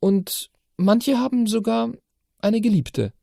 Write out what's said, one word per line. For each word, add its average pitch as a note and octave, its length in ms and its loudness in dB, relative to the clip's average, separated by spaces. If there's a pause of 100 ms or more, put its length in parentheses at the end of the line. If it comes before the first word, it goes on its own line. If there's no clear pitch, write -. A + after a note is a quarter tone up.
Und G3 500 -2 (260)
manche A#3 420 2
haben B3 280 0
sogar A3+ 460 -2 (480)
eine G#3+ 200 0
Geliebte. F3+ 520 0 (100)